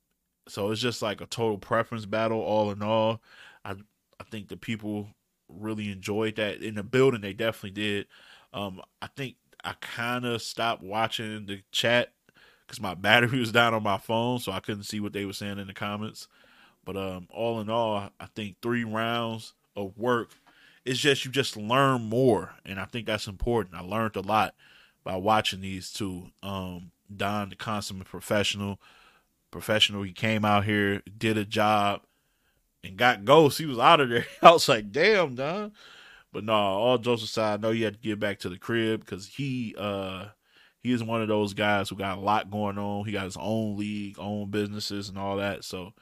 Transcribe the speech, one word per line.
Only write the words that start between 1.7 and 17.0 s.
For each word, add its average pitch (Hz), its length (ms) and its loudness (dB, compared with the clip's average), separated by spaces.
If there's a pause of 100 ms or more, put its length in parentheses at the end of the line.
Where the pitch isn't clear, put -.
battle 110 340 0
all 104 300 2
in 101 120 -8
all. 110 380 2 (440)
I, 101 80 -8 (460)
I - 120 -16
think 104 180 -12
the 92 80 -12
people 104 520 -6 (400)
really 107 440 -8
enjoyed 104 440 -2
that. 104 260 -4
In 107 140 -6
the 104 60 -6
building, 127 380 4
they 98 140 -8
definitely 110 380 -4
did. 101 340 -2 (480)
Um, 95 260 -8 (220)
I - 60 -10
think 131 280 -12 (280)
I - 180 -6
kinda 120 560 -4
stopped 113 440 -4
watching 107 640 -4
the 98 180 -10 (100)
chat 120 420 2 (520)
'cause - 140 -14
my 95 140 -6
battery 110 440 6
was 110 140 -2
down 117 220 4
on 107 80 0
my 98 160 0
phone, 117 400 -2
so - 120 -6
I 95 100 -4
couldn't 104 240 -8
see 107 140 -8
what 101 140 -4
they 101 140 -4
were 98 80 -8
saying 101 240 -8
in 98 80 -10
the 95 80 -14
comments. 107 520 -8 (600)
But, 92 100 -8
um, 92 340 -8